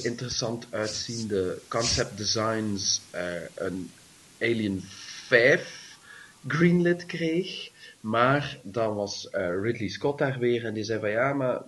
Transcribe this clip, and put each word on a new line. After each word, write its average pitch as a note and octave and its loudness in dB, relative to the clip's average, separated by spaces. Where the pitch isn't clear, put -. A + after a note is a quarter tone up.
interessant A#2+ -4
uitziende G#2+ -2
concept A#2+ 0
designs, A2 -2
eh, F2 -6
een F#2 -6
Alien A2 0
vijf - 4
greenlit E3+ 4
kreeg. E3+ -4
Maar B2 2
dan G#2+ -2
was, G2+ -4
eh, F#2 -2
Ridley G#2+ -2
Scott C#3 -2
daar C3+ 0
weer A#2+ 2
en A2 -4
die G#2+ -4
zei A2 -2
van, G#2+ 0
"Ja, B2 2
maar C3 0